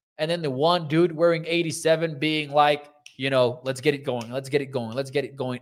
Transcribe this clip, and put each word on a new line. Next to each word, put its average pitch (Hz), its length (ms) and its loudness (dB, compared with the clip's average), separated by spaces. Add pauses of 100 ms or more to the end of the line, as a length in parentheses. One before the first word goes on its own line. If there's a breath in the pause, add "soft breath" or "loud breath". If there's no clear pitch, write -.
(180)
and 156 120 -4
then 170 120 -2
the 147 100 -2
one 160 360 2
dude 165 280 4
wearing 165 300 2
eighty-seven 160 760 0
being 156 320 -2
like, 147 380 4 (280)
you 135 120 -2
know, 127 340 2
"Let's 131 180 -6
get 147 120 2
it 135 100 -4
going, 120 280 -6
let's 135 180 -8
get 139 120 2
it 131 60 -8
going, 120 280 -6
let's 131 160 -6
get 135 140 -2
it 139 100 -14
going," 127 260 -6